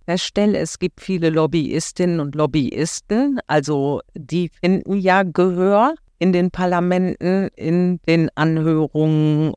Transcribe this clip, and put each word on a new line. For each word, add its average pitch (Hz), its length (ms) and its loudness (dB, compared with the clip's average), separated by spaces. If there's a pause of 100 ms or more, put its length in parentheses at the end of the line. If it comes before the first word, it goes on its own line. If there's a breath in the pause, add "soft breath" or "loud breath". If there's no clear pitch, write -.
feststelle, 196 520 0
es 160 220 -6
gibt - 220 -6
viele 170 280 -2
Lobbyistinnen 160 920 0
und 143 140 -4
Lobbyisten, 156 1120 -2
also 143 560 0 (140)
die 165 340 -4 (100)
finden 190 360 0
ja 185 280 2
Gehör 190 680 2 (260)
in 185 120 2
den 175 200 2
Parlamenten, 180 1000 -2
in 175 540 0
den 165 280 2
Anhörungen 156 1200 0